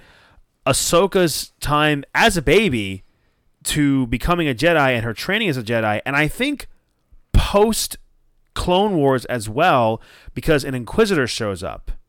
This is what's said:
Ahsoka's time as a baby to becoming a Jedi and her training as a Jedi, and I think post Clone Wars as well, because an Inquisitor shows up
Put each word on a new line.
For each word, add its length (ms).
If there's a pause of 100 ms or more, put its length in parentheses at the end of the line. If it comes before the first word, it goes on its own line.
(680)
Ahsoka's 960
time 440 (100)
as 220
a 60
baby 600 (640)
to 420
becoming 420
a 60
Jedi 360
and 140
her 100
training 340
as 80
a 60
Jedi, 420
and 120
I 120
think 400 (640)
post 640 (580)
Clone 420
Wars 300
as 220
well, 520 (340)
because 300
an 100
Inquisitor 520
shows 360
up 280 (180)